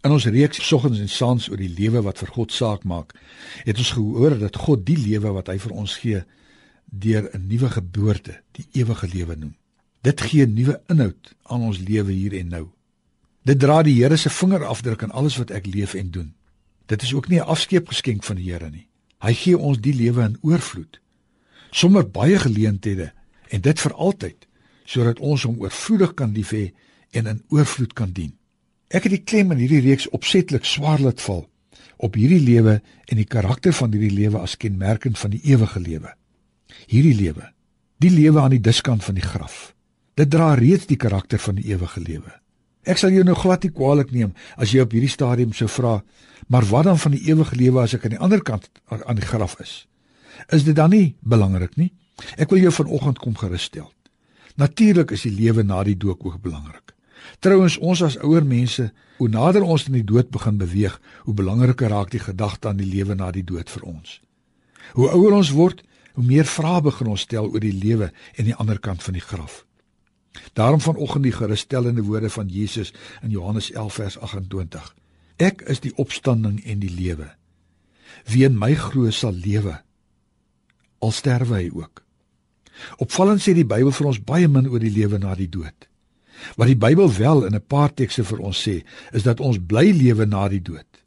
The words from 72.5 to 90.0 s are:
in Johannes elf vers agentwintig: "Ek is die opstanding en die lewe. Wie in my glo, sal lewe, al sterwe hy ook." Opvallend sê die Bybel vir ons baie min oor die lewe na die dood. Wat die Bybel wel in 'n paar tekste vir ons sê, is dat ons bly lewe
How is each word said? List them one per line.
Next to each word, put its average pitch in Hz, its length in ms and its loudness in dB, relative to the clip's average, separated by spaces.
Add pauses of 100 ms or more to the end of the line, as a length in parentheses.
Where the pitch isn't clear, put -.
in 110 120 -6
Johannes 101 380 -6
elf 107 300 -10
vers 98 160 -10
agentwintig: 95 800 -12 (420)
"Ek 190 240 -2
is - 180 -6
die 135 160 -10
opstanding 110 720 -2
en 107 140 -6
die 98 100 -6
lewe. 87 400 -8 (960)
Wie 123 200 2
in 131 120 2
my 110 180 0
glo, 131 360 -2
sal 107 220 -4
lewe, 98 480 -4 (1200)
al 113 120 -2
sterwe 123 440 -2
hy 87 180 -4
ook." - 300 -14 (920)
Opvallend 196 440 2
sê 196 120 2
die 165 140 4
Bybel 120 240 2
vir 143 160 -2
ons 110 160 -2
baie 165 240 2
min 135 200 4
oor 123 120 -2
die 110 140 -2
lewe 104 260 0
na 95 160 -4
die 92 140 -6
dood. 80 380 -12 (720)
Wat 117 120 4
die 131 80 4
Bybel 147 400 4
wel 127 280 4
in 104 100 -2
'n 104 120 -6
paar 143 260 0
tekste 127 300 -2
vir 101 160 -6
ons - 280 -6
sê, 90 160 -4 (280)
is 110 120 -2
dat 117 160 0
ons 123 260 0
bly 117 260 4
lewe 123 340 4